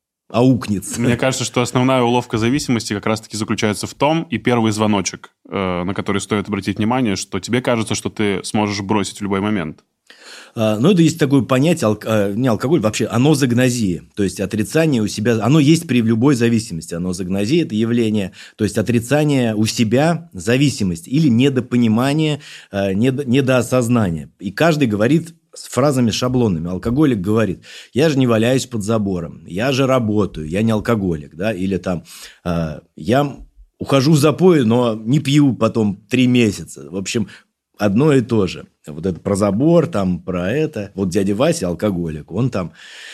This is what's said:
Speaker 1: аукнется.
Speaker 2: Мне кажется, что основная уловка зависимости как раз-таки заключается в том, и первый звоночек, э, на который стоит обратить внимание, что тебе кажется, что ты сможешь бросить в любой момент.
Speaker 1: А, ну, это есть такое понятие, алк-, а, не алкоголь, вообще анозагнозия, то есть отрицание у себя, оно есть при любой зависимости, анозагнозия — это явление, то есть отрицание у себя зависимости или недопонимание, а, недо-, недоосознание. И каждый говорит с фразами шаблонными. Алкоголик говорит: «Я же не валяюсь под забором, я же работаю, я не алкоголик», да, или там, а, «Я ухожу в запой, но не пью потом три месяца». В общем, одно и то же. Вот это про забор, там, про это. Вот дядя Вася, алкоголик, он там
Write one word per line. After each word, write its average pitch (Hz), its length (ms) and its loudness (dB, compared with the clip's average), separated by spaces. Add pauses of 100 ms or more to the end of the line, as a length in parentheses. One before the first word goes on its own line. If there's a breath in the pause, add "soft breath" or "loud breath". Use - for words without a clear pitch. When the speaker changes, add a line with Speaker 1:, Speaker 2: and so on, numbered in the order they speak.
(300)
Speaker 1:
аукнется. 107 720 0
Speaker 2:
Мне 120 160 0
кажется, 131 280 -2
что - 160 -2
основная 127 420 2
уловка 120 340 0
зависимости 117 560 -2
как 101 140 -4
раз-таки 110 300 -4
заключается 104 500 -2
в - 80 -10
том, 160 340 0
и 117 80 -2
первый 117 340 2
звоночек, 104 600 -2 (180)
э, 92 340 -2
на 95 120 -4
который 98 260 -2
стоит 101 260 -2
обратить 101 300 -4
внимание, 113 380 0
что - 240 -8
тебе 113 220 -2
кажется, 113 340 -2
что - 140 -6
ты 101 340 -2
сможешь 104 380 -2
бросить 101 380 -4
в - 40 -12
любой 98 180 -2
момент. 98 380 -4 (760 loud breath)
Speaker 1:
А, 110 240 0
ну, 143 120 4
это 180 100 4
есть 160 180 2
такое 139 240 2
понятие, 131 440 2
алк-, 107 180 -2
а, 104 280 0
не 120 140 0
алкоголь, 117 320 0
вообще 107 280 -2
анозагнозия, 120 960 2 (120)
то 104 80 0
есть 92 160 -2
отрицание 113 640 0
у 104 60 0
себя, 110 360 -2
оно 139 160 4
есть 160 280 4
при 123 140 2
любой 113 340 2
зависимости, 113 580 -2
анозагнозия — 95 720 -2
это 107 100 -6
явление, 110 580 0 (240 loud breath)
то 107 60 -2
есть 98 140 -2
отрицание 120 800 0
у 107 100 2
себя 131 680 0
зависимости 101 760 -2
или 151 200 2
недопонимание, 127 1120 2 (320 loud breath)
а, 98 220 -2
недо-, 127 320 0
недоосознание. 117 1040 0 (100)
И 95 120 -8
каждый 151 360 2
говорит 113 460 0 (220)
с - 140 -18
фразами 127 420 2
шаблонными. 110 580 0
Алкоголик 117 520 0
говорит: 104 420 -2 (300 loud breath)
«Я 151 160 2
же 143 100 0
не 131 80 4
валяюсь 117 400 2
под 110 160 -8
забором, 90 640 -4
я 98 240 -4
же 135 160 0
работаю, 104 600 0
я 90 160 -2
не 113 80 2
алкоголик», 95 640 -2
да, 87 180 -4
или 95 240 -2
там, 87 260 -4 (400 loud breath)
а, 82 380 -4 (140)
«Я 131 420 0 (420)
ухожу 139 340 2
в 156 60 6
запой, 151 460 4
но 117 300 2
не 113 240 0
пью 143 360 4
потом 110 420 0 (120)
три 127 180 2
месяца». 95 640 0
В 87 60 -8
общем, 98 300 -4 (580 loud breath)
одно 123 280 4
и 135 80 4
то 110 260 0
же. 80 180 -10 (200)
Вот 78 200 -8
это 87 140 -4
про 98 160 -2
забор, 117 520 2
там, 92 320 -2
про 90 320 -4
это. 117 440 -4
Вот 95 140 -2
дядя 98 260 0
Вася, 131 320 0
алкоголик, 85 640 -4
он 113 180 0
там 90 240 -6 (400 loud breath)